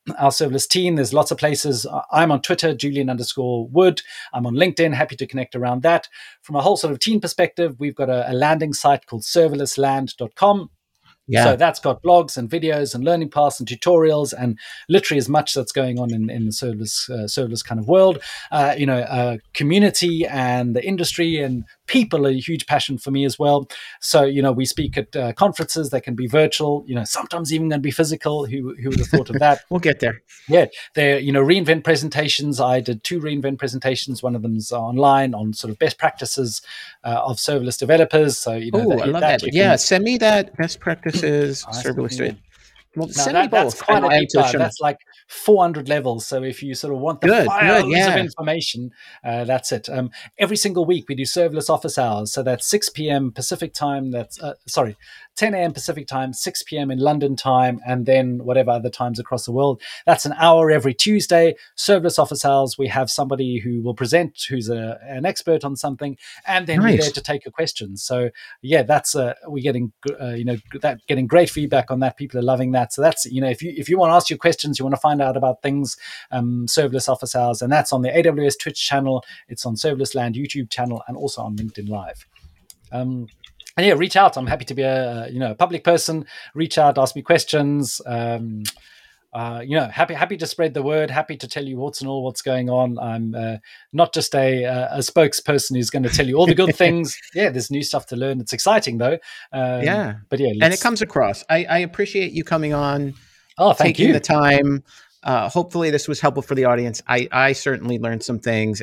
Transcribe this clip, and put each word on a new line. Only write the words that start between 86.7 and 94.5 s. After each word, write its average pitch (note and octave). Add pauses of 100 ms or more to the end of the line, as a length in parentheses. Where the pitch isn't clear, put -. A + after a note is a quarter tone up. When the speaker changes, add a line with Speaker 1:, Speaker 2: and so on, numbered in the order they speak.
Speaker 1:
out, C#3+
ask C3+
me C#3
questions. C#3+
Um, A#2 (680)
uh, A#2+
you C#3
know, C#3
happy, E3+
happy F3
to D#3+
spread D#3
the C#3+
word. D3+
Happy D3+
to B2
tell D3
you C3
what's C#3
and C3+
all C3+
what's B2+
going B2+
on. B2
I'm, A2+
uh, A2+ (340)
not E3
just -
a, C3